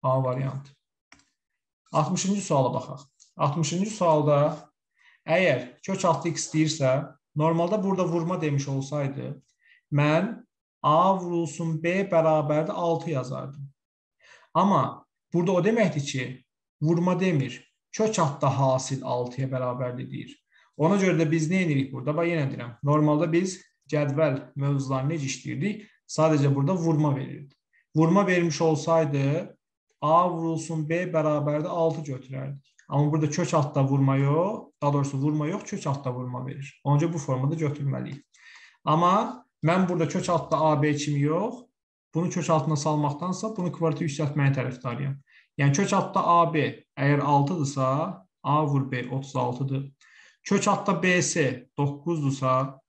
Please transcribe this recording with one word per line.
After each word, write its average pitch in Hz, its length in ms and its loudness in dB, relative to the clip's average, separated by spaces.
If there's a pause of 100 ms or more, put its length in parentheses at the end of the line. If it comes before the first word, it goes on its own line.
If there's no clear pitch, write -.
A 131 220 2
variantı. 131 460 -4 (1200)
Altmışıncı 185 480 0
suala 135 340 0
baxaq. - 260 -8 (360)
Altmışıncı 170 540 -2
sualda 151 460 2 (880)
əgər 160 560 0
kök 190 220 -4
altı 170 240 2
x - 260 -4
deyirsə, 147 360 2 (460)
normalda 170 460 2
burada 190 240 0
vurma 165 340 -2
demiş 139 280 -2
olsaydı, 135 760 -6 (500)
mən 151 520 2 (380)
A 180 360 4
vurulsun 170 640 -4
B 180 200 0 (100)
bərabərdir 156 600 2
altı 170 380 -2
yazardım. 131 600 -8 (840)
Amma 165 500 2 (280)
burada 175 200 2
o 175 120 2
deməkdir 190 480 2
ki, 123 320 -6 (360)
vurma 170 400 2
demir, 156 400 0 (320)
kök 220 260 0
altda 147 300 0 (100)
hasil 131 460 0
altıya 127 460 -4
bərabərdir 127 600 -6
deyir. - 240 -12 (420)
Ona 170 200 2
görə 185 240 4
də 156 100 2
biz 160 200 0
nə 185 160 2
edirik 135 260 0
burada? 135 240 -4
Bax, 170 120 0
yenə 156 220 0
deyirəm, 120 320 -10
normalda 151 500 2
biz 185 260 0 (320)
cədvəl 143 500 0 (160)
mövzularını 139 580 -2
necə 143 140 -4
işləyirdik? 165 580 -6 (220)
Sadəcə 147 460 2
burada 139 200 0
vurma 156 420 2
verirdi. - 380 -10 (400)
Vurma 170 320 4
vermiş 175 340 2
olsaydı, 156 960 2 (440)
A 170 300 4
vurulsun 165 580 -4
B 170 240 -2
bərabərdir 151 560 0
altı 165 320 0
götürərdik. 135 640 -10 (220)
Amma 147 240 2
burada 156 180 0
kök 170 240 -2
altda 143 300 2
vurma 135 320 2
yox, 156 540 0 (120)
daha 143 100 2
doğrusu 139 260 -2
vurma 151 280 0
yox, 196 180 -6
kök - 220 -8
altda 135 280 -4
vurma 127 320 -8
verir. 139 380 -14
Ona 143 180 4
görə 170 100 0
bu 170 60 -6
formada 139 360 -2
götürməliyik. 135 680 -4 (600)
Amma 175 600 2 (180)
mən 180 260 2
burada 165 200 0
kök - 200 -4
altda 160 300 0
A, 151 240 2
B 151 120 2
kimi 143 260 -2
yox, 175 340 0 (600)
bunu 165 160 0
kök 170 200 -2
altına 156 260 2
salmaqdansa 156 800 -2
bunu 180 160 -4
kvadratı 160 320 -2
yüksəltməyə 143 520 0
tərəfdarıyam. 127 640 -6 (400)
Yəni 139 180 4
kök 196 160 0
altda 185 340 0
A, 170 280 4
B 143 100 2 (340)
əgər 143 220 4
altıdırsa, 143 680 2 (560)
A 147 240 2
vur 139 240 0
B 127 200 -4
otuz 135 260 -6
altıdır. 131 560 -4 (500)
Kök 196 260 2
altda 196 340 0
B, 180 200 2
C 135 460 -2 (100)
doqquzdursa 139 1120 -2